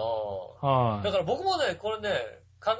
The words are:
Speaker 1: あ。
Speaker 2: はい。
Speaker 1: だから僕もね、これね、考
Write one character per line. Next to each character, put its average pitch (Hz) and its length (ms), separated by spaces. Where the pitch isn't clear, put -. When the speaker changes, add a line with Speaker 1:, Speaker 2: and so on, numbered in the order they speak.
Speaker 1:
あ。 139 60
Speaker 2:
は 120 320
い。 98 60
Speaker 1:
だ 185 80
か 196 60
ら - 40
僕 254 220
も 381 120
ね、 233 180
こ 214 160
れ 214 100
ね、 208 80
考 208 180